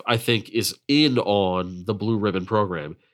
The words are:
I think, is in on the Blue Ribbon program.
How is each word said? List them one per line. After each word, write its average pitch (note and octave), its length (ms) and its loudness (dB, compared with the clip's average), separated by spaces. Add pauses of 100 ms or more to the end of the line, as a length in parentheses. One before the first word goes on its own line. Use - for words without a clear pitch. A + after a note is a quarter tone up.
I A#2 120 2
think, A2+ 340 -2
is G#2 240 -2 (120)
in C#3+ 300 4
on F#2 680 0
the G#2 100 0
Blue G#2+ 220 0
Ribbon F#2+ 280 0
program. F2+ 520 -2 (160)